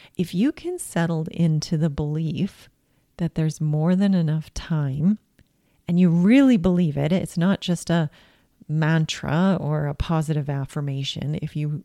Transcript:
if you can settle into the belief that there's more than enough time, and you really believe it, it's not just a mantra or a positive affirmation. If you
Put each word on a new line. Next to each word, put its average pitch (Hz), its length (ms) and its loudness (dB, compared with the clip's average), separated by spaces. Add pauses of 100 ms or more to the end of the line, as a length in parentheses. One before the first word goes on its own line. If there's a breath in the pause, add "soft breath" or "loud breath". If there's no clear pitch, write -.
(160 loud breath)
if - 180 -4
you 240 200 2
can 349 260 -8
settle 165 500 -4
into 160 460 0
the 160 140 0
belief 156 800 -4 (480)
that 165 180 -4
there's 156 240 -2
more 156 340 0
than 196 200 4
enough 156 400 0
time, 147 640 -2 (640)
and 175 140 2
you 180 100 6
really 233 460 6
believe 175 400 2
it, 147 160 0
it's 175 260 -2
not 180 220 2
just - 300 -4
a 165 200 2 (600 soft breath)
mantra 160 880 0
or 151 280 -2
a 143 60 -4
positive 151 560 -2
affirmation. 139 920 -6
If 151 160 -8
you 147 280 -4